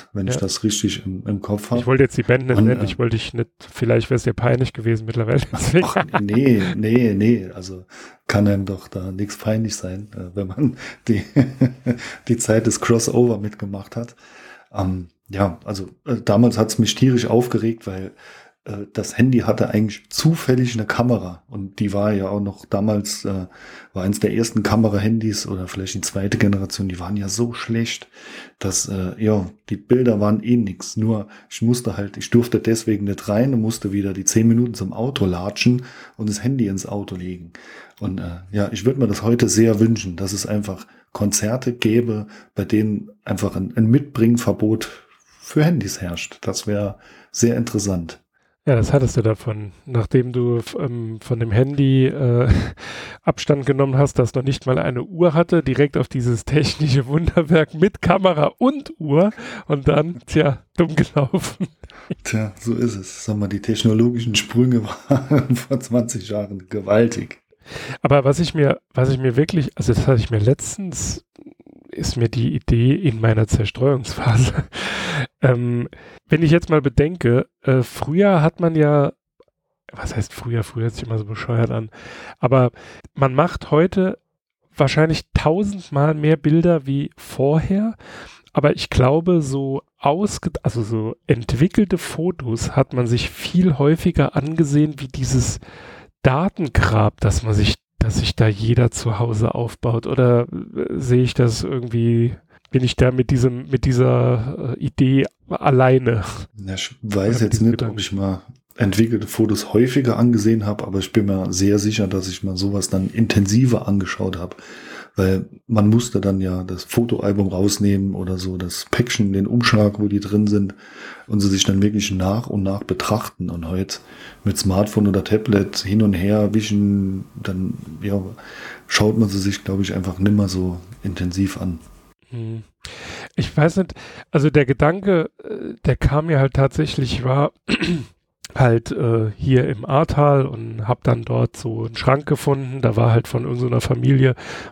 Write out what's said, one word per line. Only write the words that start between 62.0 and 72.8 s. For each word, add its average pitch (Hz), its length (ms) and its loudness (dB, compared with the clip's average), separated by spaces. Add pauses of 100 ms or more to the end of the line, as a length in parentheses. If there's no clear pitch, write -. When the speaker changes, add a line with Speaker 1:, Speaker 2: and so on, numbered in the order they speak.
Speaker 1:
Tja, 107 380 -4
so 117 140 -2
ist 120 200 0
es. - 300 -12
Sag 107 120 -2
mal, 104 120 -2
die 98 120 -6
technologischen 117 760 2
Sprünge 120 480 2
<laughs> - 260 -12
waren 135 460 2
vor 123 240 -4
zwanzig 117 500 -4
Jahren 101 400 -6
gewaltig. 107 720 0 (640)
Speaker 2:
Aber 139 200 2
was 139 160 2
ich 165 140 -2
mir, 143 280 0 (120)
was 131 160 2
ich 131 80 0
mir 127 180 0
wirklich, 147 420 0
also 120 160 0
das - 120 2
hatte 131 140 4
ich 107 120 -2
mir 110 80 2
letztens, - 840 -2 (640)
ist - 260 -4
mir 117 120 2
die 120 260 -2
Idee 123 380 2